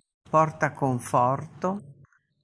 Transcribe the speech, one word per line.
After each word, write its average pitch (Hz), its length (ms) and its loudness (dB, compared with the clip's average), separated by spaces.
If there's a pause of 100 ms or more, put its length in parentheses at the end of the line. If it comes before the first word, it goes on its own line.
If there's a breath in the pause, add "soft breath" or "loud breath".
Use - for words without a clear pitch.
(220)
porta 156 500 2
conforto, 139 1300 -2 (400 soft breath)